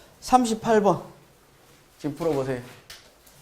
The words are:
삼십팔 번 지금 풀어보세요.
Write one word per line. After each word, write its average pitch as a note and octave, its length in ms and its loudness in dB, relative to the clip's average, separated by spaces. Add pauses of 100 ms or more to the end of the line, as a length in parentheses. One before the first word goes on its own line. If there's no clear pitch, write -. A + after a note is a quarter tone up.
(220)
삼십팔 A3 600 2
번 F#3 200 2 (960)
지금 C#3+ 160 -8
풀어보세요. C3+ 460 -2 (800)